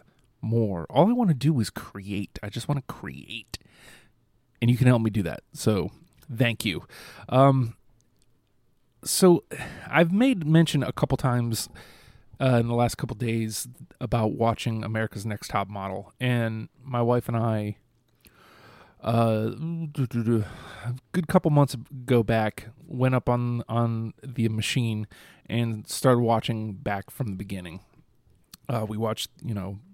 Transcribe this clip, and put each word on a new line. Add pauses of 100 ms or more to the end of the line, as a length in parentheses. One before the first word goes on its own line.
(400)
more.
All
I
wanna
do
is
create.
I
just
wanna
create. (1040)
And
you
can
help
me
do
that. (100)
So, (440)
thank
you. (420)
Um, (1300)
so, (440)
I've
made
mention
a
couple
times, (720)
uh,
in
the
last
couple
days (320)
about
watching
America's
Next
Top
Model.
And (140)
my
wife
and
I, (1200)
uh,
a (180)
good
couple
months
ago
back, (180)
went
up
on,
on
the
machine (420)
and
started
watching
back
from
the
beginning. (880)
Uh,
we
watched, (140)
you
know, (160)